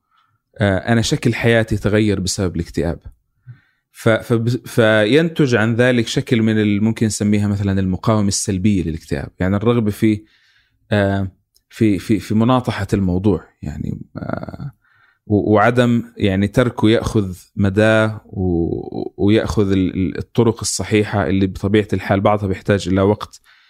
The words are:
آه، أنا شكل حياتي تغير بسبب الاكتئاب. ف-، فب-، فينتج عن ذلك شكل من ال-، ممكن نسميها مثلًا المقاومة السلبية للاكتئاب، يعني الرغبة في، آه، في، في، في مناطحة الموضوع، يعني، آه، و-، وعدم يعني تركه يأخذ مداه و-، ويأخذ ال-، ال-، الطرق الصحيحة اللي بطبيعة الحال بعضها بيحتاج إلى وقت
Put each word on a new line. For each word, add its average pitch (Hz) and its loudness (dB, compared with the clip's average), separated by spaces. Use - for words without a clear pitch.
آه، 98 2
أنا 113 0
شكل 127 0
حياتي 113 0
تغير 104 0
بسبب 92 -4
الاكتئاب. 82 -4
ف-، - -2
فب-، 117 0
فينتج 123 2
عن 110 2
ذلك 123 2
شكل 113 -2
من 110 2
ال-، 104 0
ممكن 113 0
نسميها 104 0
مثلًا 101 -2
المقاومة 98 0
السلبية 95 0
للاكتئاب، 80 -6
يعني 95 0
الرغبة 107 0
في، 107 0
آه، 98 0
في، 104 0
في، 104 0
في 104 -4
مناطحة 113 0
الموضوع، 92 0
يعني، - -8
آه، - -10
و-، 104 2
وعدم 120 2
يعني 101 0
تركه 120 0
يأخذ 101 0
مداه 107 2
و-، - -4
ويأخذ 104 2
ال-، 92 0
ال-، 92 -2
الطرق - 0
الصحيحة 104 -2
اللي 98 2
بطبيعة 101 0
الحال 98 0
بعضها 104 0
بيحتاج 95 -2
إلى 95 2
وقت - -2